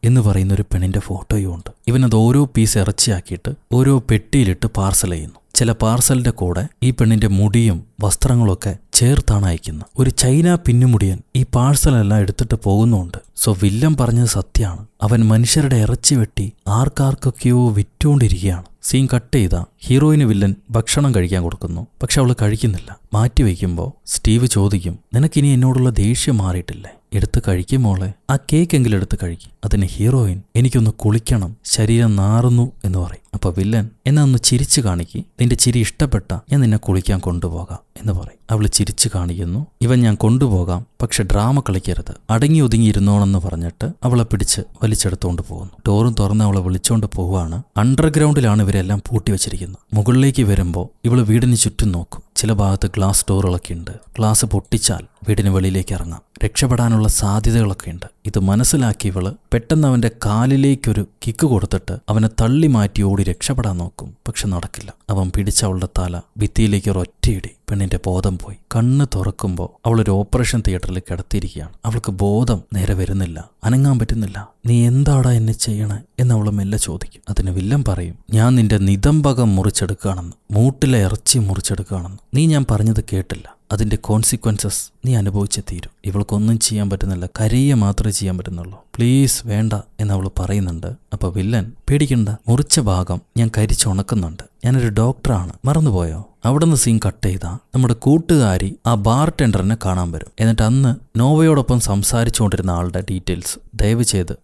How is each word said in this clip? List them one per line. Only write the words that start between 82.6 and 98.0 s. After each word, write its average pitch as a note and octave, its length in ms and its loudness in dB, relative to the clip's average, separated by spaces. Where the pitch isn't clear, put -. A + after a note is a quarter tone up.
പറഞ്ഞത് G#2+ 320 0
കേട്ടില്ല, - 420 -8
അതിന്റെ G#2+ 240 -2
കോൺസിക്വൻസസ് G#2+ 960 -2
നീ B2+ 100 0
അനുഭവിച്ചേ G2+ 460 -2
തീരൂ. F2 180 -10
ഇവൾക്കൊന്നും G#2 540 0
ചെയ്യാൻ G#2 300 -2
പറ്റുന്നില്ല, F#2+ 360 -4
കരയുക B2+ 340 2
മാത്രമേ G#2 360 0
ചെയ്യാൻ F#2+ 260 -4
പറ്റുന്നുള്ളൂ. F2+ 460 -12
"പ്ലീസ് B2 520 0
വേണ്ട" G#2+ 260 0
എന്ന് G#2 140 0
അവൾ F#2+ 160 -2
പറയുന്നുണ്ട്. F2+ 480 -4
അപ്പൊ - 420 -6
വില്ലൻ, G2 420 -2
"പേടിക്കണ്ട, C3 400 2
മുറിച്ച A2+ 500 0
ഭാഗം F#2 420 -2
ഞാൻ A2+ 200 2
കരിച്ചുണക്കുന്നുണ്ട്. G2 880 -2
ഞാനൊരു B2 220 2
ഡോക്ടറാണ്, G#2+ 640 -2
മറന്നുപോയോ?" G2+ 640 0
അവിടുന്ന് D3+ 300 2
സീൻ A2+ 320 0
കട്ട് - 200 -4
ചെയ്താ F#2 300 -6
നമ്മുടെ B2+ 180 2
കൂട്ടുകാരി C3 800 2